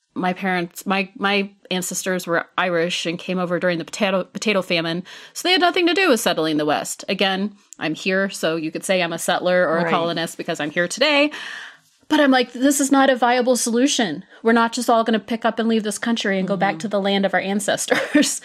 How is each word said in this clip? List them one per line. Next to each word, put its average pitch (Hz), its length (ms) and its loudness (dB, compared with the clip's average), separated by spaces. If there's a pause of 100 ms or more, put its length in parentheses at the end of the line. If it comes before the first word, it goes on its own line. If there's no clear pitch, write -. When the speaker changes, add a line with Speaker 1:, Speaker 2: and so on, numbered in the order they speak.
(140)
Speaker 1:
my 180 200 -2
parents, 180 520 -4
my, 196 320 -2
my 202 340 -2 (200)
ancestors 185 560 -4
were 170 180 0 (100)
Irish 175 520 -2
and 170 100 -4
came 185 220 -6
over 175 180 -2
during 175 220 0
the 165 60 -8
potato, 190 400 -2
potato 202 360 -2
famine. 170 420 -2 (300)
So - 140 -6
they 359 60 4
had 370 80 4
nothing 349 260 2
to 349 80 2
do 381 140 4
with 226 100 4
settling 160 380 0
the 151 80 0
West. - 440 -2
Again, 196 460 -2 (240)
I'm 156 160 -4
here, 190 340 -2
so 170 280 -2
you 156 140 -6
could 160 140 -8
say 185 160 2
I'm 170 100 -2
a 165 60 -4
settler 180 500 2
or 160 120 2
a 170 60 0
Speaker 2:
Right. 165 60 0
Speaker 1:
colonist 170 460 -2
because 165 220 -6
I'm 151 100 -4
here 175 180 0
today. 294 440 2 (760)
But 302 120 4
I'm 285 100 6
like, 254 240 2
"This 277 260 2
is 277 120 0
not 269 180 6
a 262 60 4
viable 247 400 2
solution. 233 680 0 (200)
We're 226 100 4
not 226 200 4
just 247 180 0
all 226 120 6
gonna 220 160 2
pick 226 240 -4
up 226 140 0
and 226 100 0
leave 226 140 2
this 208 160 -4
country 226 400 -2
and 185 100 0
go 202 80 -2
back 196 200 0
Speaker 2:
Mm-hmm. 160 60 -10
Speaker 1:
to 214 80 -4
the 202 120 0
land 196 240 2
of 185 80 0
our 185 60 2
ancestors." - 1040 0